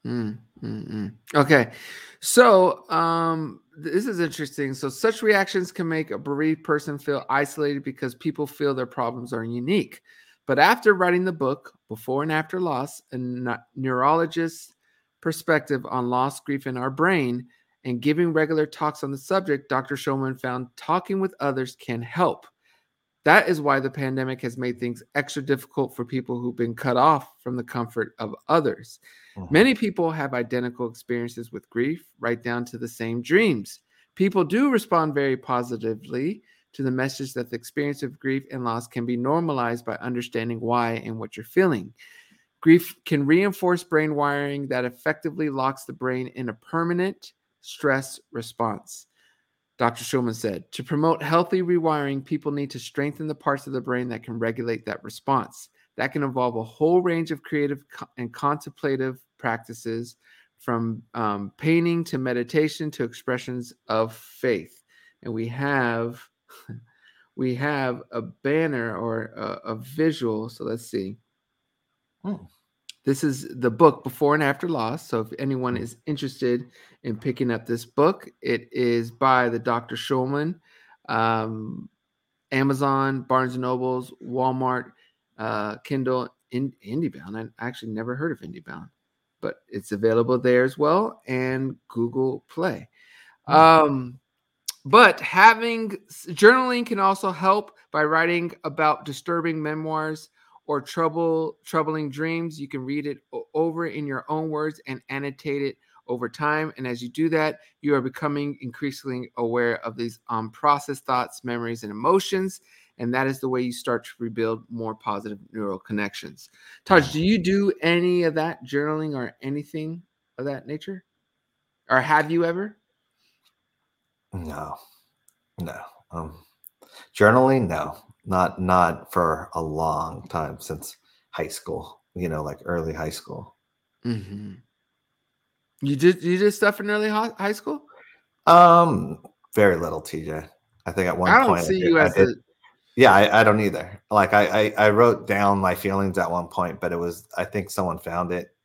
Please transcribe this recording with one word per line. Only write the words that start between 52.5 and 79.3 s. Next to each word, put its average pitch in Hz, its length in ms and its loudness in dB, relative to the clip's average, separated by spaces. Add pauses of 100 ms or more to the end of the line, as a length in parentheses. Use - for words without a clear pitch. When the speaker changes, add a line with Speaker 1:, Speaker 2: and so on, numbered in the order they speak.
Speaker 1:
need 143 180 -6
to 127 80 -12
strengthen 147 480 -6
the 151 80 -6
parts 139 320 -4
of 135 60 -10
the 131 80 -2
brain 123 280 -4
that 117 140 -8
can 117 160 -10
regulate 117 480 -4
that - 160 -8
response. - 680 -4 (280)
That 135 160 -2
can 151 100 -2
involve 127 340 0
a 110 60 -4
whole 165 400 2
range 165 280 -2
of 147 120 -6
creative 143 460 -2
co-, - 280 -16
and 117 160 -8
contemplative 135 840 -4 (200)
practices, 117 800 -6 (420)
from, 113 440 -4 (120)
um, 104 420 -4
painting 170 480 0
to 151 140 -6
meditation 131 720 -2
to 127 120 -4
expressions 123 680 -8 (160)
of 113 260 0
faith." - 680 -6 (400)
And 113 120 -8
we 113 140 -6
have, 123 720 -2 (260)
<laughs> - 880 -20
we 127 200 -2
have 135 460 -2 (100)
a 117 100 -6
banner 131 760 -2
or 113 400 -6
a, 107 360 -8
a - 40 -4
visual. 123 720 -2
So - 140 -14
let's 117 220 -8
see. 101 300 -8 (1040)
Speaker 2:
Hmm. 190 140 -8 (680)
Speaker 1:
This 135 180 0
is 143 240 -2 (140)
the 120 100 4
book 143 320 4
Before 143 300 0
and 151 100 2
After 139 240 0
Loss. 135 400 -4
So 117 140 -2
if 110 80 -8 (100)
anyone 127 380 -4
Speaker 2:
Hmm. 117 60 -6
Speaker 1:
is 117 240 -12
interested 135 640 -4 (320)
in 113 160 -6
picking 123 320 -2
up 113 160 -4
this 117 180 -4
book, 175 460 0 (100)
it 120 320 -2
is 117 380 0
by 127 400 4